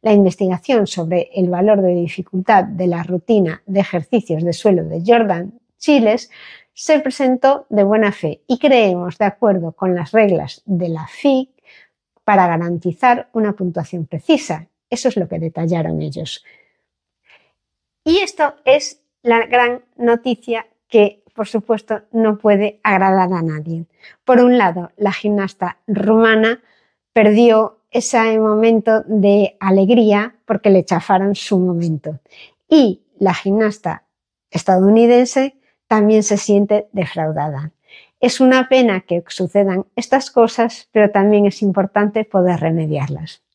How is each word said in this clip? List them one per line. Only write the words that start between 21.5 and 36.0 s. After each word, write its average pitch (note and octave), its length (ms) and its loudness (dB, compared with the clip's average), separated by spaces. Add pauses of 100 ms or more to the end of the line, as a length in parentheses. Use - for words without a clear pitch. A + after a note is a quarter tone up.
no A3 260 0
puede G#3 460 0
agradar F#3+ 480 0
a E3+ 100 -4
nadie. E3 440 -8 (380)
Por B3+ 140 4
un B3 200 4
lado, F3 380 -2
la G#3 140 -2
gimnasta G3 680 -6 (100)
rumana A3 720 2 (520)
perdió A3 680 4 (100)
ese A3+ 480 -2
momento A3 680 2
de G3+ 500 2
alegría G3+ 880 2
porque G#3 260 0
le F#3 140 4
chafaron F#3+ 500 0
su - 240 -2
momento. E3+ 640 -4 (480)
Y B3+ 340 2 (160)
la F#3 160 0
gimnasta G#3 720 -4 (460)
estadounidense A#3 1040 2 (340)
también G#3+ 340 2